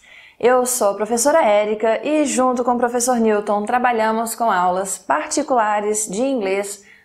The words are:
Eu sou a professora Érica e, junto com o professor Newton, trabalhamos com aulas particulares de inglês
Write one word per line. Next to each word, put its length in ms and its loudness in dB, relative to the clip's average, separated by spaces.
Eu 260 4
sou 240 0
a 60 -2
professora 480 2
Érica 640 0
e, 200 2
junto 380 0
com 100 0
o 40 -2
professor 400 0
Newton, 460 0
trabalhamos 720 0
com 160 0
aulas 460 0
particulares 1120 -2
de 140 -4
inglês 600 -2